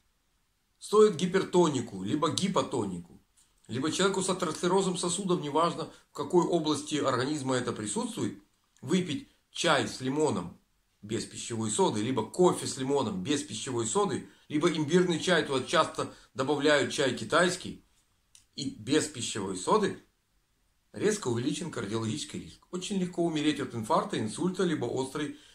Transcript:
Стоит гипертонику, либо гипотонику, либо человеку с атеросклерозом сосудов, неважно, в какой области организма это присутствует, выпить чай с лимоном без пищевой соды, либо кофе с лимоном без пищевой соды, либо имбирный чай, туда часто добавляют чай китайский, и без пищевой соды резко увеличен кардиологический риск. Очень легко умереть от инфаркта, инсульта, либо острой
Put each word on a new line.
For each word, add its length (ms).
Стоит 380
гипертонику, 880
либо 280
гипотонику, 920
либо 240
человеку 300
с 80
атеросклерозом 680
сосудов, 440
неважно, 480
в 20
какой 320
области 500
организма 600
это 160
присутствует, 720
выпить 480
чай 360
с 140
лимоном 580
без 240
пищевой 460
соды, 300
либо 280
кофе 380
с 100
лимоном 460
без 200
пищевой 420
соды, 420
либо 220
имбирный 500
чай, 260
туда 200
часто 480
добавляют 580
чай 240
китайский, 680
и 160
без 340
пищевой 500
соды 480
резко 360
увеличен 440
кардиологический 680
риск. 320
Очень 260
легко 260
умереть 360
от 160
инфаркта, 440
инсульта, 440
либо 280
острой 460